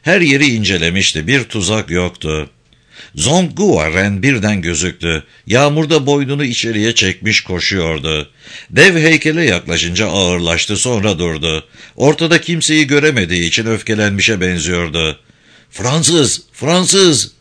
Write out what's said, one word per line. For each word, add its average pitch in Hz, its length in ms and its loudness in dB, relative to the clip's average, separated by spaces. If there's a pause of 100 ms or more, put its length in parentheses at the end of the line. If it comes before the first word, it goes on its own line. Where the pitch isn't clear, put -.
Her 180 180 2
yeri 143 260 4
incelemişti. 90 800 0
Bir 127 180 0
tuzak 104 460 -4
yoktu. 78 600 -4 (640)
Zong 156 420 0
Guaren 98 680 0
birden 107 400 0
gözüktü. 82 600 -4 (240)
Yağmurda 147 600 2
boynunu 143 380 0
içeriye 113 500 -2
çekmiş 101 460 0
koşuyordu. 80 920 -4 (400)
Dev 175 260 6
heykele 156 480 2
yaklaşınca 87 600 -2
ağırlaştı, 87 680 0
sonra 104 420 -2
durdu. 80 480 -4 (300)
Ortada 160 440 2
kimseyi 156 460 0
göremediği 117 600 2
için 113 180 -2
öfkelenmişe 104 760 0
benziyordu. 85 760 -2 (520)
"Fransız! 147 720 0 (100)
Fransız!" 175 880 2